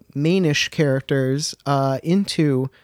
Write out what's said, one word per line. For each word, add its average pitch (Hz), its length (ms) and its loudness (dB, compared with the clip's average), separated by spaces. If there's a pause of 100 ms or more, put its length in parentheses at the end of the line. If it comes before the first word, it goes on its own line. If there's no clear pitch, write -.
(140)
mainish 156 560 0
characters, 139 840 0 (100)
uh, 135 380 0
into 151 680 0 (120)